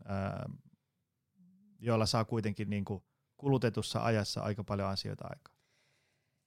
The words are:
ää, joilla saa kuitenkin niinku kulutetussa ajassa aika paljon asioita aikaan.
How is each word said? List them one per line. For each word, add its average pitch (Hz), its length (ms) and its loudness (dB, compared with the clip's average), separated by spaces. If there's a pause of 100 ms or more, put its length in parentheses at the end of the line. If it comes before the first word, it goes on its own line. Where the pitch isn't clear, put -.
ää, 98 400 -2 (1300)
joilla 110 260 4
saa 113 200 2
kuitenkin 107 440 -2
niinku 101 340 -2 (340)
kulutetussa 117 680 2
ajassa 107 380 2
aika 101 220 -2
paljon 98 260 -2
asioita 98 380 -6
aikaan. - 300 -14 (880)